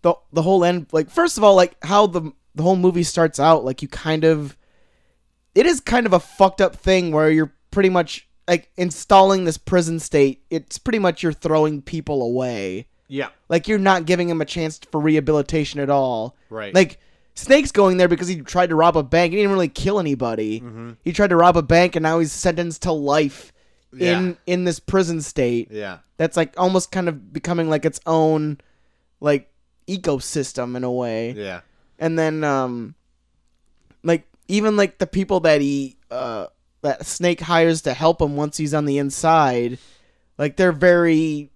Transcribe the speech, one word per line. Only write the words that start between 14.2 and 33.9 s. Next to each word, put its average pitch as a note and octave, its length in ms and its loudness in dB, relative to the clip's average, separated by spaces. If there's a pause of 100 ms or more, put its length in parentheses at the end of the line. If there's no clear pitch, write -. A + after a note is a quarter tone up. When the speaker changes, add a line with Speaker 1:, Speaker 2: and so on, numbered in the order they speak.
Speaker 1:
him E3 140 -2
a - 40 -2
chance D#3+ 320 -8 (120)
for D#3 100 -2
rehabilitation D3+ 800 0
at C#3 100 -4
all. B2+ 460 -2 (140)
Speaker 2:
Right. G#2+ 240 -12
Speaker 1:
Like, F#3 240 2 (360)
Snake's C#4 380 2
going F#3+ 240 4
there F3+ 120 4
because F3 200 -2
he F3 140 -6
tried F3+ 280 -2
to D#3+ 40 -2
rob E3 220 4
a D#3 60 0
bank. E3 300 0
He F#3 60 -4
didn't G3+ 140 0
really F3+ 160 0
kill G3 320 -2
anybody. A#2 600 -4
Speaker 2:
Mm-hmm. A#2 320 -16 (120)
Speaker 1:
He E3+ 80 -4
tried G3+ 180 2
to F3 60 4
rob E3+ 200 6
a E3 60 2
bank, E3+ 340 2
and D#3+ 60 -2
now D#3+ 180 0
he's D#3+ 120 -2
sentenced E3+ 500 -4
to F3+ 100 -2
life D3 600 -2 (400)
in, C3 60 -20
Speaker 2:
Yeah. F3+ 340 0 (140)
Speaker 1:
in F3+ 180 -2
this F3 160 -4
prison E3+ 420 -2
state. A#2+ 480 -4
Speaker 2:
Yeah. G2+ 280 -10 (180)
Speaker 1:
That's, D#3+ 200 -4
like, D#3+ 220 -4
almost F#3 320 0
kind F3+ 180 -4
of - 240 -10
becoming, E3 360 -4
like, D#3 160 -2
its - 220 -4
own D#3 520 0 (600)
like, D3 300 -2 (360)
ecosystem C3+ 920 -6
in B2+ 80 -6
a B2 80 -4
way. A#2 400 -6
Speaker 2:
Yeah. G2 280 -12 (380)
Speaker 1:
And E3 200 -2
then, D#3 260 -2
um, B2+ 500 -4 (1080)